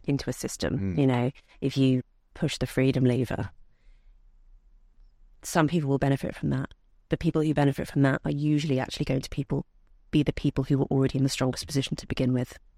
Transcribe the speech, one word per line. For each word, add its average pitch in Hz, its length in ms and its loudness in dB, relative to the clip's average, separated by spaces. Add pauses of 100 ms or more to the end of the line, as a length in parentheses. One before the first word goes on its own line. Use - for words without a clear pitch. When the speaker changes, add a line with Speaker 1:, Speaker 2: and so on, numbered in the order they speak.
Speaker 1:
into 139 240 -2
a 127 40 -4
system, - 460 -4
Speaker 2:
Mm. 98 180 -2
Speaker 1:
you 139 100 4
know, 123 240 2 (280)
if 135 160 -4
you 131 260 4 (320)
push - 260 -4
the 131 80 -2
freedom 131 360 2
lever, 123 460 0 (1900)
some 156 240 2
people 151 220 0
will 139 80 2
benefit 139 380 0
from 147 160 -4
that. 135 220 -4 (360)
The 156 80 0
people 160 240 0
who 151 120 2
benefit 143 340 2
from 143 160 0
that 135 220 2
are 147 60 -2
usually 147 480 0
actually - 260 -4
going 135 160 -2
to - 80 -12
people, - 360 -4 (460)
be 151 120 4
the - 100 0
people 139 320 0
who 139 120 2
were 135 80 2
already 135 320 2
in 135 60 2
the 139 60 2
strongest - 360 -2
position 135 320 -2
to - 100 -16
begin 127 260 0
with, 123 240 -4 (200)